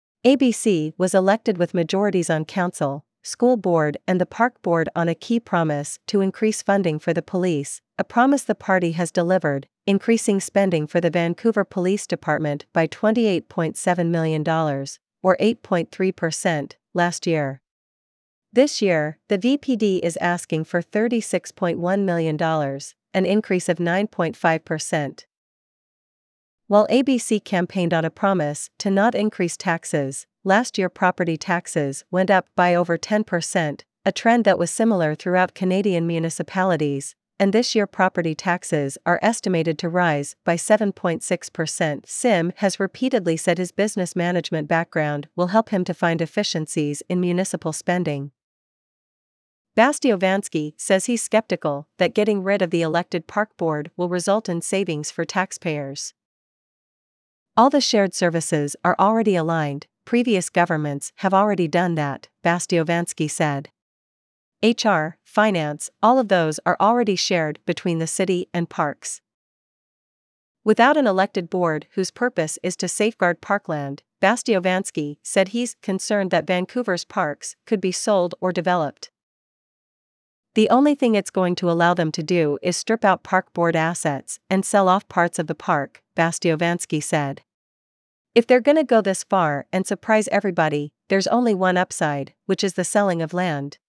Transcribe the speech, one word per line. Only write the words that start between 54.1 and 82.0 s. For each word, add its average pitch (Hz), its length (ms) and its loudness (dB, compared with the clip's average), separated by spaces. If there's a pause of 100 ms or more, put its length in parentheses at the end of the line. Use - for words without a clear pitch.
result 196 380 0
in 170 140 -4
savings 175 500 -4
for 165 140 -6
taxpayers. 147 880 -6 (1400)
"All 240 120 6
the 285 120 2
shared 202 320 2
services 160 720 0
are 180 160 2
already 214 360 2
aligned, 156 520 -2 (180)
previous 233 440 2
governments 151 680 0
have 190 160 0
already 190 340 2
done 175 280 0
that," 143 320 -4 (160)
Bastiovansky 170 840 0
said. 147 400 -4 (920)
"H 226 240 2
R, 165 380 0
finance, 170 680 -2 (140)
all 247 160 6
of 233 80 0
those 165 380 2
are 175 140 2
already 214 360 2
shared 160 500 -2
between 170 340 -2
the 160 80 -2
city 180 460 -2
and 170 160 -4
parks." - 520 -6 (1400)
Without 233 340 4
an 277 100 2
elected 190 420 0
board 165 420 -2
whose 190 200 -4
purpose 185 500 -4
is 180 160 -4
to 185 100 -4
safeguard 190 540 0
parkland, 147 640 -4 (180)
Bastiovansky 185 1000 0
said 190 260 0
he's 233 320 -6
concerned 190 500 -2
that 160 140 0
Vancouver's 185 600 -4
parks - 500 -6 (100)
could 208 160 -2
be 185 100 -2
sold 180 480 0
or 185 120 -2
developed. 175 600 -4 (1400)
"The 214 160 6
only 285 260 4
thing 233 200 2
it's 196 160 -2
going 180 240 0
to 175 160 0
allow 170 220 4
them 170 180 0